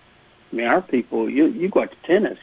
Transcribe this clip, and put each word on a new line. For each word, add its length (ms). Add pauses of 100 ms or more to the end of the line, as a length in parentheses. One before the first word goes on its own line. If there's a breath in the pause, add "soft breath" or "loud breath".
(520)
I 40
mean, 100
our 160
people, 480
you, 160
you 220
go 140
out 100
to 140
tennis, 360